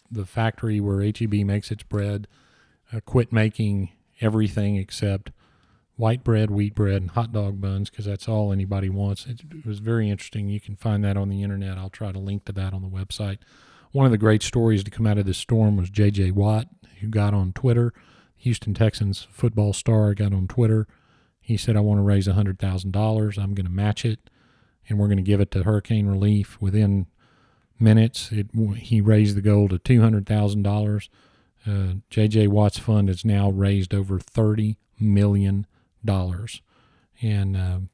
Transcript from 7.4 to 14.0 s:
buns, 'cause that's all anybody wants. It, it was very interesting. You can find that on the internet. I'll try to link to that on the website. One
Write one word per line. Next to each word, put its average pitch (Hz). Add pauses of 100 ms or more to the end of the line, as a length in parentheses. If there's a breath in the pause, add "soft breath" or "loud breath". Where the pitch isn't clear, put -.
buns, 98
'cause -
that's 101
all 107
anybody 98
wants. 98
It, 120
it 156
was 104
very 113
interesting. 101
You 101
can 101
find 104
that 101
on 98
the 98
internet. 98
I'll 95
try 101
to 95
link 98
to -
that 95
on 95
the 95
website. 95 (520 loud breath)
One 135